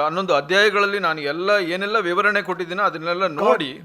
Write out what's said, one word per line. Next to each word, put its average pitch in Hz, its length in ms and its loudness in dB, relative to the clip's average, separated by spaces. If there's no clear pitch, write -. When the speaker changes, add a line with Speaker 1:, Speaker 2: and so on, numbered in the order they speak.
Speaker 1:
ಹನ್ನೊಂದು 170 300 0
ಅಧ್ಯಾಯಗಳಲ್ಲಿ 202 640 2
ನಾನು 160 220 -2
ಎಲ್ಲ, 160 300 -2
ಏನೆಲ್ಲ 196 320 -2
ವಿವರಣೆ 202 440 0
ಕೊಟ್ಟಿದ್ದೀನೋ 180 400 -4
ಅದನ್ನೆಲ್ಲ 175 440 -2
Speaker 2:
God 156 140 -4
Speaker 1:
ನೋಡಿ, 165 300 2